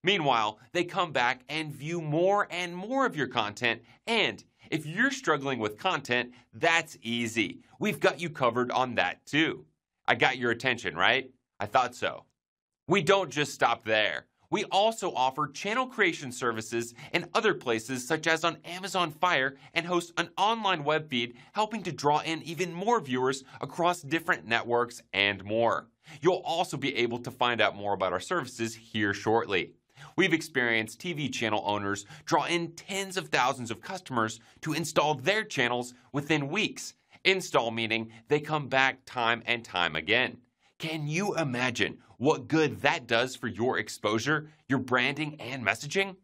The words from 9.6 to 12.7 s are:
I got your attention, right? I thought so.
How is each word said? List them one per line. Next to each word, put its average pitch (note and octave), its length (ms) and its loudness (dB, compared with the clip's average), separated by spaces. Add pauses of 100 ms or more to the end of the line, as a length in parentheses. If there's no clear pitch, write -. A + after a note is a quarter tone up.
I D3+ 80 6
got C3 220 2
your B2 140 0
attention, G#2+ 440 -2
right? A#2 360 2 (280)
I G2+ 60 -2
thought B2 300 0
so. - 300 -6 (640)